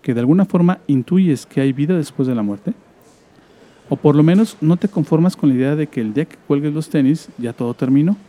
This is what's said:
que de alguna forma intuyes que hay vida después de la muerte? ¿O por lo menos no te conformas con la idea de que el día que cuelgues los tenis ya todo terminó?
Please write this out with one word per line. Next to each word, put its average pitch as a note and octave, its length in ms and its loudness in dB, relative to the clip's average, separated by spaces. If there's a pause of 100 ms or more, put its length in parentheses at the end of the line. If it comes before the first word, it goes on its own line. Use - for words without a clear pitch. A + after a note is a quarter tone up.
que B2+ 120 -4
de A#2 40 -2
alguna D#3+ 260 2
forma F3+ 420 0
intuyes D3 580 0
que - 160 -4
hay C3+ 120 0
vida D3 220 -2
después C#3+ 320 -4
de B2+ 60 -2
la A2+ 80 -2
muerte? G2+ 320 -6 (1120)
¿O C#3+ 80 -4
por C#3+ 200 2
lo D3+ 80 4
menos F#3+ 360 2
no D#3+ 180 2
te G3+ 100 -4
conformas E3 480 0
con D3 140 0
la B2+ 60 2
idea C3+ 200 0
de D3+ 100 -2
que C3+ 160 -8
el G#2+ 140 -6
día D#3 100 -2
que - 120 -20 (100)
cuelgues D3 260 -2
los D#3 160 -6
tenis D3 480 0
ya A#2+ 160 -8
todo A#2+ 220 -6
terminó? D3 420 2 (120)